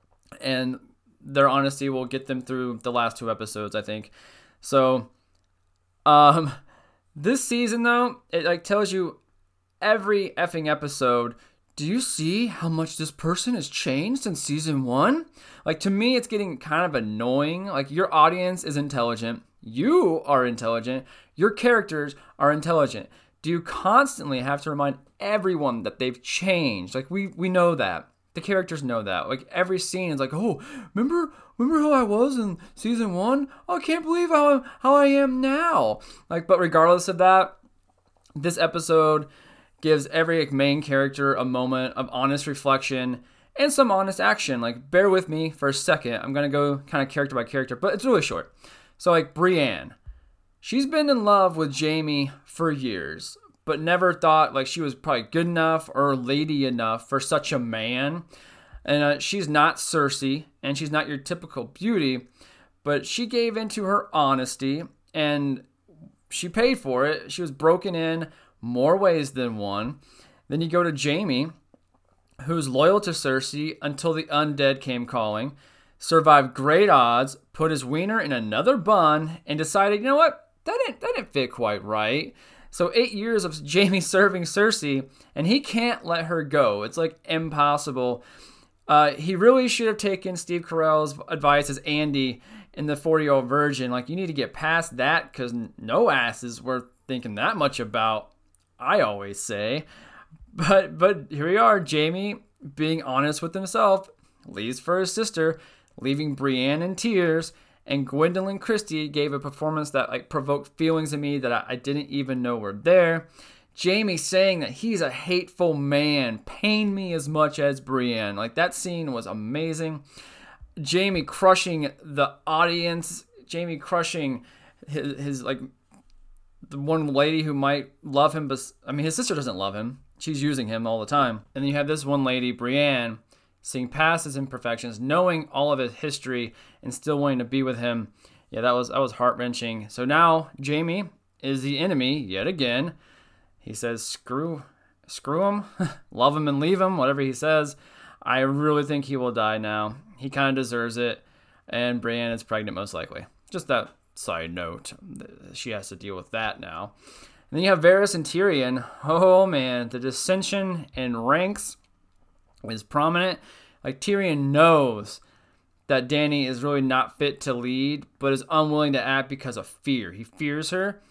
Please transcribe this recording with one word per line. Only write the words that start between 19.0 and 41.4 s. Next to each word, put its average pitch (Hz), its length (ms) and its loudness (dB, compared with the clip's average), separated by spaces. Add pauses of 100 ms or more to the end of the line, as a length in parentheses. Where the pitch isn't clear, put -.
You 165 640 2
are 135 200 4
intelligent. 120 600 -2 (300)
Your 202 160 2
characters 160 640 0 (220)
are 143 140 4
intelligent. 151 580 0 (320)
Do 156 80 -4
you 170 120 0
constantly 170 800 0
have 143 220 -2
to 156 60 -6
remind 143 280 -2 (220)
everyone 180 640 0
that - 140 -8
they've 127 240 -4
changed? 139 720 -2
Like, 131 160 -6
we, 196 180 -4
we 175 200 -4
know 175 280 4
that. 92 340 -4 (240)
The 170 80 -8
characters 180 420 -2
know 120 200 -2
that. 92 260 -2
Like, 131 220 -6
every 180 280 0
scene 180 320 -4
is 143 80 -4
like, 135 140 -2
"Oh, 180 280 -2 (320)
remember, 311 380 0 (260)
remember 294 240 2
how 302 100 2
I 269 120 4
was 233 340 2
in 202 200 -4 (180)
season 226 380 -2
one? 254 340 0 (200)
Oh, 359 100 -2
I 294 40 -4
can't 320 220 -2
believe 339 260 0
how, 294 340 6 (160)
how 269 160 6
I 285 120 8
am 277 340 2
now." 269 580 2 (300)
Like, 170 180 -4
but 180 120 6
regardless 170 480 6
of 180 120 -4
that, 185 380 6 (800)
this 165 220 -2
episode 160 720 4 (540)
gives 147 260 2
every, 160 320 2
like, 147 140 -2
main 139 280 2
character 139 520 0
a 127 100 0